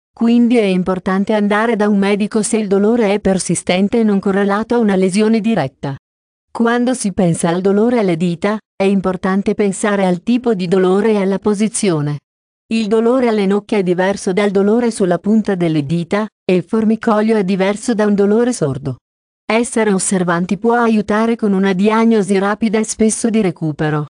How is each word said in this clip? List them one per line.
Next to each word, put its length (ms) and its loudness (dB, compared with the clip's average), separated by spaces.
quindi 460 2
è 60 2
importante 680 0
andare 420 0
da 120 0
un 120 2
medico 420 0
se 160 -2
il 100 -2
dolore 460 2
è 60 -2
persistente 800 -2
e 40 2
non 140 2
correlato 560 -2
a 60 2
una 160 2
lesione 440 2
diretta. 560 -4
Quando 460 0
si 180 -4
pensa 360 0
al 120 -2
dolore 380 2
alle 180 0
dita, 400 -2
è 100 -2
importante 680 0
pensare 500 -2
al 200 0
tipo 320 0
di 120 -4
dolore 440 2
e 60 2
alla 200 0
posizione. 800 -2
Il 160 -2
dolore 400 2
alle 200 0
nocche 320 -2
è 40 0
diverso 480 -2
dal 200 0
dolore 400 2
sulla 260 0
punta 380 0
delle 320 -2
dita, 400 -4
e 40 4
il 100 2
formicolio 720 0
è 80 0
diverso 520 -2
da 100 0
un 80 2
dolore 400 2
sordo. 440 -6
Essere 480 0
osservanti 680 -2
può 140 0
aiutare 600 0
con 180 -2
una 200 2
diagnosi 640 2
rapida 400 0
e 60 0
spesso 480 -2
di 100 2
recupero. 680 -2